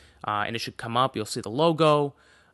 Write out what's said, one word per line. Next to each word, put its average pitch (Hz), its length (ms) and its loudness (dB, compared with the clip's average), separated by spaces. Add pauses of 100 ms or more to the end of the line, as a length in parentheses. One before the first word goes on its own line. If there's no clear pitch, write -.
(260)
uh, 104 200 -2
and 117 80 -6
it 113 60 -6
should - 160 -10
come 117 200 -6
up. 131 200 2
You'll 107 80 -2
see 117 160 -8
the 101 100 -8
logo. 147 640 2 (400)